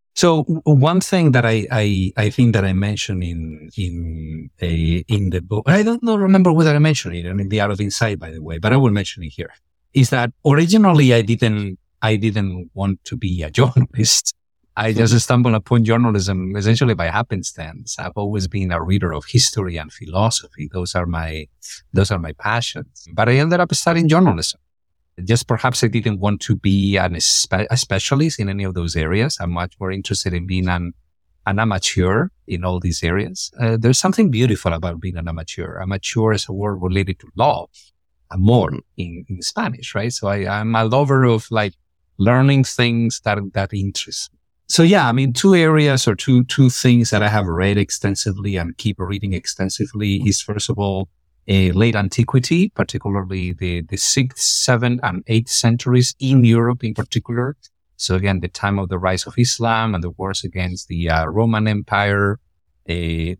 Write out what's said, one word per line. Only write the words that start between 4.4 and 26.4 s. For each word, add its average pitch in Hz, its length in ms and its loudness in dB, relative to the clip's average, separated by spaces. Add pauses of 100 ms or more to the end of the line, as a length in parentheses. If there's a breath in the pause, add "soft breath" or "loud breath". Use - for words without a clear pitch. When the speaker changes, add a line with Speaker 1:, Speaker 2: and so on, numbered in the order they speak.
Speaker 1:
a, 85 460 0
in 101 220 0
the 90 120 -2
book, 104 260 -4
I 190 160 4
don't 233 200 0
know, 226 120 0
remember 190 360 6
whether 156 220 4
I 147 60 4
mentioned 147 360 2
it 85 100 -6
in 98 240 -4
The 104 120 0
Art 101 100 0
of 101 100 -4
Insight, 104 380 -2
by 78 120 -14
the 80 100 -14
way, 82 160 -10
but 107 160 2
I 131 40 4
will 131 140 4
mention 98 320 -4
it 78 60 -10
here, - 220 -14 (420)
is 135 160 4
that 120 220 0 (140)
originally 160 680 6
I 117 80 4
didn't, 104 560 0 (240)
I 110 140 2
didn't 98 580 -2
want 98 320 -4
to - 120 -8
be 90 260 -4
a 73 80 -8
<laughs> - 80 -2
journalist. 123 720 2 (420)
I 110 180 0
just 110 180 4
Speaker 2:
Mm-hmm. 117 80 6
Speaker 1:
stumbled 123 360 2
upon 117 280 2
journalism 101 720 0
essentially 113 380 2
by 85 140 -2
happenstance. 98 920 -6
I've 101 160 -10
always 104 320 -4
been 95 240 -4
a 85 100 -2
reader 90 320 0
of 76 120 -8
history 95 500 0
and 78 160 -8
philosophy. 92 800 -4
Those 90 240 -6
are 90 100 -2
my, 80 420 -6 (440 loud breath)
those 98 200 2
are 92 80 -2
my 80 140 -8
passions. - 800 -6
But 107 140 2
I 123 60 4
ended 165 260 2
up 175 160 0
studying 170 320 0
journalism. 151 540 2 (640)
Just 113 240 0
perhaps 127 340 0
I 123 40 2
didn't 104 340 -2
want 104 220 0